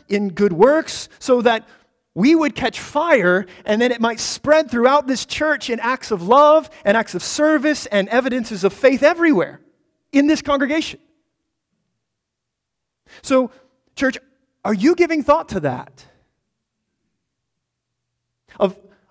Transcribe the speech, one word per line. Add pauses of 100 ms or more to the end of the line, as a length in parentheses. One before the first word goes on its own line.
in
good
works (120)
so
that (480)
we
would
catch
fire (180)
and
then
it
might
spread
throughout
this
church
in
acts
of
love (140)
and
acts
of
service
and
evidences
of
faith
everywhere (500)
in
this
congregation. (2250)
So, (460)
church, (480)
are
you
giving
thought
to
that? (2500)
Of, (340)